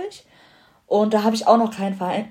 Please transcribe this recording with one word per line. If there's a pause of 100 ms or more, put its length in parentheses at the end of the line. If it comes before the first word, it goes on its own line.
ich. (640)
Und
da
hab
ich
auch
noch
keinen
Verein,